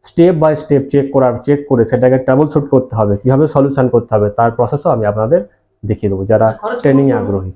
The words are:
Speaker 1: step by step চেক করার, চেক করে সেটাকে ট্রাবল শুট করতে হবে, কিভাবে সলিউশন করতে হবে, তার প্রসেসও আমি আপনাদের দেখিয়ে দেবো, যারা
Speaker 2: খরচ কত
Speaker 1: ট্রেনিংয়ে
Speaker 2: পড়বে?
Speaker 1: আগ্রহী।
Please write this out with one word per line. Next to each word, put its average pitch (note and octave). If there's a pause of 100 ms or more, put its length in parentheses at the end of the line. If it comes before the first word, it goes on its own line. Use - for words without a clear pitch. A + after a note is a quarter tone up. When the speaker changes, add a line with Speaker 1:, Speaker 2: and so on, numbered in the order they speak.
Speaker 1:
step E3+
by D#3
step C#3+
চেক C#3
করার, C3 (100)
চেক C#3+
করে A#2
সেটাকে B2+
ট্রাবল C3+
শুট D3
করতে -
হবে, G#2
কিভাবে C3+
সলিউশন C#3
করতে A#2
হবে, G#2
তার A#2
প্রসেসও B2
আমি A#2
আপনাদের A2+ (420)
দেখিয়ে G#2
দেবো, G2
যারা A2
Speaker 2:
খরচ A3+
কত -
Speaker 1:
ট্রেনিংয়ে C#3
Speaker 2:
পড়বে? G#2
Speaker 1:
আগ্রহী। F#2+